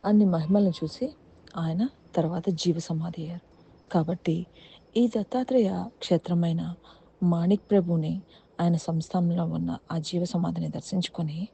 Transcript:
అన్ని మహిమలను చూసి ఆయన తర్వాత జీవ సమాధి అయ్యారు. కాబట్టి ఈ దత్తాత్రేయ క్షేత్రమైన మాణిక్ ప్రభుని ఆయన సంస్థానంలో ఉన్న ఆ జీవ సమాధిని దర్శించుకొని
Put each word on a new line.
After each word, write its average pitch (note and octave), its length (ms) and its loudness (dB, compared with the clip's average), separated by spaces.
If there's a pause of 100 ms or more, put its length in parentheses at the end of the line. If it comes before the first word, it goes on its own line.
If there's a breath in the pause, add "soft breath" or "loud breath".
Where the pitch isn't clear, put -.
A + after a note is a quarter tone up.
అన్ని G#3 220 6
మహిమలను F3+ 520 2
చూసి E3 280 -6 (520)
ఆయన E3 240 -2 (320)
తర్వాత E3 360 0
జీవ E3+ 300 0
సమాధి E3 420 -6
అయ్యారు. E3+ 240 -10 (460)
కాబట్టి E3 460 0 (580 loud breath)
ఈ A#3 120 4
దత్తాత్రేయ A#3 640 0 (280)
క్షేత్రమైన E3+ 640 0 (600 loud breath)
మాణిక్ F3 480 2
ప్రభుని E3+ 440 2 (460 soft breath)
ఆయన E3+ 160 4
సంస్థానంలో E3+ 720 0
ఉన్న E3 260 -2 (200)
ఆ E3 80 -6
జీవ E3+ 260 -2
సమాధిని E3+ 440 -2
దర్శించుకొని D#3+ 680 -4 (160)